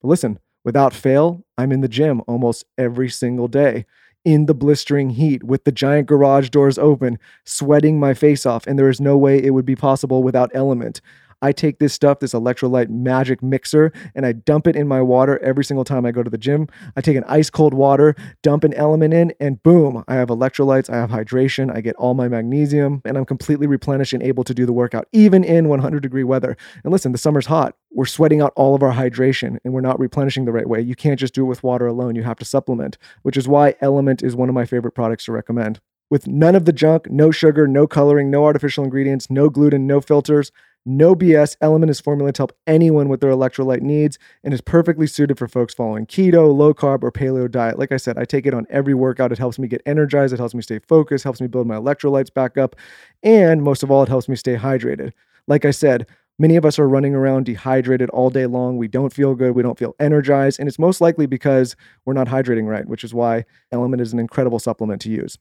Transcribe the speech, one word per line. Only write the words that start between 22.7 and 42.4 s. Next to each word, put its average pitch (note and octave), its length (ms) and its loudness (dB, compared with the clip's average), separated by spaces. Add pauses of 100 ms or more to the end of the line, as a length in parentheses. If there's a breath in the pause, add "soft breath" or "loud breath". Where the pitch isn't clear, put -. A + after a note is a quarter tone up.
and C3 140 -4
I'm C3 60 -4
completely C#3+ 420 -4
replenished C#3 460 -2
and A#2+ 100 -6
able B2+ 220 -2
to C3 100 -8
do B2 100 -2
the A#2+ 80 -2
workout, A#2+ 380 -2
even G3 320 6
in E3 260 2
one C#3+ 80 2
hundred C#3 240 -2
degree C3+ 220 -4
weather. B2+ 340 -2 (260 loud breath)
And D3 80 -4
listen, F3+ 200 0
the B2 80 -4
summer's D3+ 260 0
hot. D#3 300 -2 (160)
We're C3 140 -2
sweating D3+ 360 2
out C#3+ 140 0
all C#3 180 4
of C3+ 80 2
our C3 120 2
hydration, B2 680 -2
and B2+ 120 -6
we're C3 60 -4
not B2+ 180 -2
replenishing C3 460 -2
the A#2+ 60 -2
right A2+ 160 -2
way. A2+ 140 -2
You B2 140 -6
can't C#3+ 240 -2
just C3 160 -6
do C3+ 80 0
it B2+ 60 -2
with B2 120 -6
water B2 240 -2
alone. A#2+ 300 -4
You A2+ 80 -6
have A#2 160 -8
to - 60 -14
supplement, A#2+ 520 -4 (240 soft breath)
which C#3 160 -2
is B2+ 100 -4
why C#3+ 320 4
Element C#3 440 0
is B2 120 -4
one B2+ 140 -2
of C3 60 -2
my A#2+ 100 -2
favorite A#2+ 300 -6
products A2+ 300 -4
to A#2 60 -10
recommend. A2 500 -6 (280)
With C#3+ 160 -2
none D#3 300 2
of F3+ 100 4
the E3 80 4
junk, D#3 380 0
no D3+ 180 4
sugar, D3+ 380 4
no C#3 180 4
coloring, C#3+ 460 2
no C#3+ 140 2
artificial D3 380 0
ingredients, C3+ 460 -4
no C#3 220 2
gluten, C#3 340 2
no C#3+ 160 2
filters, D3 500 0 (340 soft breath)
no D3+ 300 4
B E3 200 4
S, D3 240 2
Element D#3 300 2
is C#3+ 100 -2
formulated C#3+ 360 -4
to - 80 -6